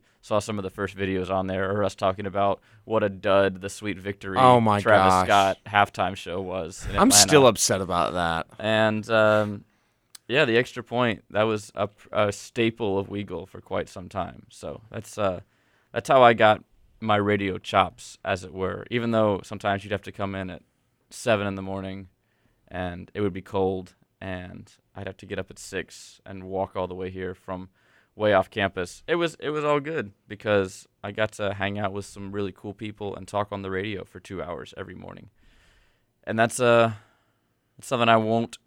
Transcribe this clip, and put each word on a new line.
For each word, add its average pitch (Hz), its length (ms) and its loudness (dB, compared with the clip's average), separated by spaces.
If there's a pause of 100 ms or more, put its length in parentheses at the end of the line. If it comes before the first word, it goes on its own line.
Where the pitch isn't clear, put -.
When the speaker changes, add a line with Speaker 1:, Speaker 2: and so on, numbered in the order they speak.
(220)
Speaker 1:
saw 107 180 -2
some 104 200 -4
of 95 40 -6
the 92 60 -8
first 98 260 -6
videos 95 340 -2
on 95 180 0
there, 95 240 -2
or 104 120 0
us 95 120 -2
talking 98 300 -2
about 98 360 0 (240)
what 107 180 0
a 104 60 0
dud 98 520 2
the 98 80 -10
sweet 104 280 -8
victory 95 400 -8
Speaker 2:
Oh 127 240 8
my 104 180 2
Speaker 1:
Travis 95 320 6
Speaker 2:
gosh. 92 160 4
Speaker 1:
Scott 98 380 4
halftime 98 500 0
show 92 260 -8
was 90 480 -8
in 98 80 -4
Speaker 2:
I'm 214 140 6
still 139 300 8
Speaker 1:
Atlanta. 131 80 8
Speaker 2:
upset 98 320 2
about 85 320 0
that. 82 340 -2 (120)
Speaker 1:
And, 107 500 0
um, 107 560 2 (640)
yeah, 135 180 0
the 113 120 2
Extra 123 260 -2
Point, 120 480 -2
that 104 120 0
was 107 320 -2
a, 104 140 -2 (220)
a 104 200 0
staple 113 680 -4
of 98 100 -2
Weagle 95 420 -10
for 92 100 -20
quite 92 300 -6
some 90 180 -16
time. 87 420 -10
So 76 400 -14
that's, - 280 -12
uh, 92 240 -2 (500)
that's - 160 -6
how 135 160 8
I 120 100 10
got 107 300 6 (380)
my 107 160 2
radio 101 400 0
chops, - 680 -2
as 92 220 -4
it 92 80 -16
were, 95 360 -6
even 117 220 -2
though 107 320 2
sometimes 101 400 -4
you'd 104 80 -14
have 98 120 -4
to 104 100 -14
come 98 220 -6
in 95 140 -6
at 85 120 -14 (480)
seven 104 360 0
in 98 100 -4
the 98 60 -8
morning 95 460 -10 (600)
and 90 440 -8
it 104 60 -6
would 101 140 0
be 92 80 -10
cold 95 540 -4 (260)
and 92 500 -12 (240)
I'd 98 120 -12
have 95 100 -12
to - 80 -20
get 95 120 -8
up 92 140 -8
at - 80 -20
six - 680 -12
and 95 200 -14
walk 95 320 -6
all 92 100 -2
the 90 80 -12
way 92 140 -8
here 92 260 -8
from 92 320 -12 (480)
way 107 160 2
off 95 180 4
campus. 95 560 -4
It 165 100 -2
was, 170 260 -2
it 139 80 -6
was 147 160 -4
all 147 160 2
good 139 320 -8 (160)
because 101 580 0 (160)
I 101 80 -8
got 107 220 -2
to 101 220 -4
hang 101 220 -4
out 101 140 -2
with 101 140 -8
some 98 260 -14
really 101 220 -4
cool 104 200 -14
people 104 440 -10
and 95 100 -14
talk 104 240 -4
on 101 120 -8
the 95 80 -8
radio 95 340 -6
for - 160 -20
two 90 200 -12
hours 76 360 -10
every 95 180 -14
morning. 92 340 -18 (920)
And 110 160 -4
that's, 117 220 0
uh, 117 320 6 (840)
that's - 100 -20
something 117 200 0
I 113 80 8
won't 113 520 0